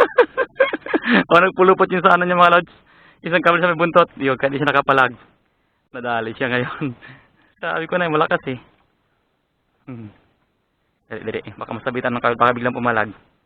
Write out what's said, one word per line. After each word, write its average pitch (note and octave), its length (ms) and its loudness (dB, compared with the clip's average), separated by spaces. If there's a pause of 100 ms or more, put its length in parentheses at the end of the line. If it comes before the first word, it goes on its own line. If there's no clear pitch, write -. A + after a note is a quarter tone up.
(1300)
Oh, E3+ 160 4
nagpulupot F#3 480 2
yung F3+ 140 -2
sa F#3 100 4
ano F3 80 2
niya, F3+ 160 0
mga F3 240 4
lods. - 80 -10 (560)
Isang E3+ 160 0
kabel E3+ 160 2
sa F3 160 0
may D#3 60 -2
buntot. E3+ 260 4 (160)
Yun, C3+ 160 0
kaya C#3 160 -2
di C#3 80 -4
siya D3 80 0
nakapalag. C3+ 480 2 (720)
Nadali A#2 480 -6
siya C#3 80 -2
ngayon. B2 480 -4 (320)
<laughs> - 360 -20
Sabi E3 280 -6
ko F3+ 80 0
na, F3 80 -2
malakas D#3+ 400 0
eh. B2+ 120 -6 (1300)
Hmm. A2+ 240 -16 (960)
Dali, G#2+ 160 -12
dali. A2 140 -6 (180)
Baka - 160 -10
masabitan B2 400 -4
ng A#2+ 80 -4
kabel, A#2+ 160 0
baka A#2+ 160 2
biglang B2 220 -4
pumalag. A2+ 340 -2 (360)